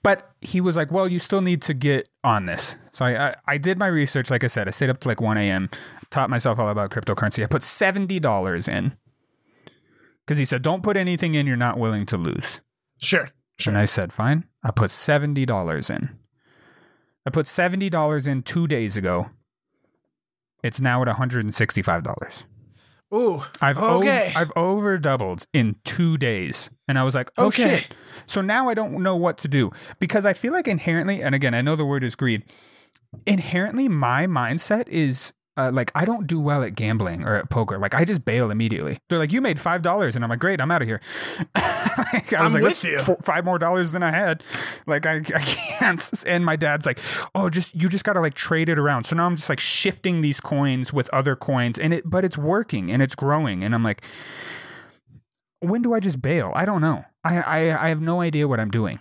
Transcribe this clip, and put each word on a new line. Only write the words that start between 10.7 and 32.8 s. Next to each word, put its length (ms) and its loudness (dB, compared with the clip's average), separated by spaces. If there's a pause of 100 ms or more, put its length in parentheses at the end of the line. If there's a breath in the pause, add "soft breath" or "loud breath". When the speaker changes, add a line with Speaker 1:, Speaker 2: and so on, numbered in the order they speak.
Speaker 1:
put 140 2
anything 380 0
in 120 2
you're 120 0
not 200 0
willing 280 0
to 100 -2
lose." 460 -4 (360)
Speaker 2:
Sure, 300 0 (300)
sure. 140 0
Speaker 1:
And 60 2
I 60 4
said, 260 0
"Fine." 340 0 (200)
I 60 0
put 200 2
seventy 540 0
dollars 460 -2
in. 180 -4 (1160 soft breath)
I 40 -4
put 160 0
seventy 440 0
dollars 360 0
in 160 0
two 240 0
days 300 0
ago. 320 0 (1300)
It's 180 -4
now 220 2
at 60 2
a 60 0
hundred 300 0
and 100 -4
sixty-five 500 0
dollars. 420 -10 (680 soft breath)
Speaker 2:
Ooh, 300 0 (180)
Speaker 1:
I've 160 2
ov-, 260 4
Speaker 2:
okay. 340 2
Speaker 1:
I've 180 0
over 420 0
doubled 560 -2
in 220 2 (100)
two 320 2
days. 540 -2 (160)
And 100 0
I 60 4
was 120 2
like, 140 -2 (100)
"Oh, 100 6
Speaker 2:
Okay. 320 4
Speaker 1:
shit." 80 -10 (380 loud breath)
So 140 -2
now 280 0
I 60 0
don't 280 -4
know 140 2
what 220 0
to 100 -6
do 240 2 (260 loud breath)
because 260 0
I 80 4
feel 200 -2
like 160 0
inherently, 520 0
and 140 0
again, 180 2
I 100 2
know 120 2
the 100 0
word 200 0
is 100 -2
greed. 300 0 (840 soft breath)